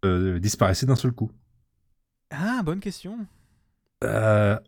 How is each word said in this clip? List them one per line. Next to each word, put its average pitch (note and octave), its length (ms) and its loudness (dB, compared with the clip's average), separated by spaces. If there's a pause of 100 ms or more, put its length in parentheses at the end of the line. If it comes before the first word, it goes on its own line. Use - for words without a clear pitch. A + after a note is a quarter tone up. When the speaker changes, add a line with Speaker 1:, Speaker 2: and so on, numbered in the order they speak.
Speaker 1:
euh, F#2 340 2
disparaissait G2 460 0
d'un C3 100 4
seul B2 160 0
coup ? A2+ 200 -6 (1000)
Speaker 2:
Ah, G#3+ 340 -4
bonne E3 160 -4
question. G3+ 460 -10 (800)
Speaker 1:
Euh, G#2+ 540 2 (100)